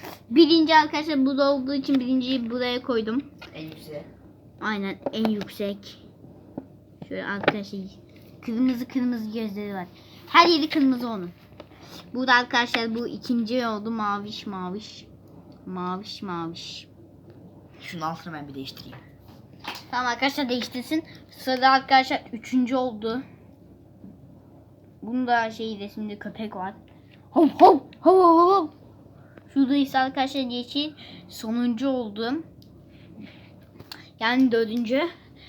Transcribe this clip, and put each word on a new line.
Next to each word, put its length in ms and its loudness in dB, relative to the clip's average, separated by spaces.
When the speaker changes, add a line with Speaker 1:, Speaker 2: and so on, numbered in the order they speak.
Speaker 1:
birinci, 440 8
arkadaşlar 520 4
burada 260 4
olduğu 220 -2
için 260 0
birinciyi 500 0
buraya 320 -2
koydum. 400 -2
Speaker 2:
En 80 -12
yüksek. 420 -14
Speaker 1:
Aynen, 380 -4
en 120 -2
yüksek. 720 -4
Şöyle 160 -10
arkadaşlar 560 -4
kırmızı 460 0
kırmızı 500 -4
gözleri 360 -8
var. 120 -8
Her 200 8
yeri 200 2
kırmızı 400 2
onun. 220 -8
Burada 200 4
arkadaşlar 600 2
bu 140 -4
ikinci 580 -2
oldu, 240 -4
maviş 560 -4
maviş. 600 -10
Maviş 560 -8
maviş. 680 -10
Speaker 2:
Şunun 220 -12
altını 320 -8
ben 140 -12
bir 60 -16
değiştireyim. 420 -14
Speaker 1:
Tamam 160 -4
arkadaşlar, 420 -2
değiştirsin. 560 -4
Sırada 320 2
arkadaşlar 520 2
üçüncü 440 0
oldu. 460 -4
Bunda 480 0
şey 280 -8
resimde 400 -10
köpek 380 -10
var. 180 -8
Hop 200 6
hop 200 10
hop 240 6
hop 260 8
hop. 240 2
Şurada 220 2
ise 220 0
arkadaşlar 420 -2
yeşil 520 -4
sonuncu 600 -2
oldu. 540 -4
Yani 320 4
dördüncü. 560 0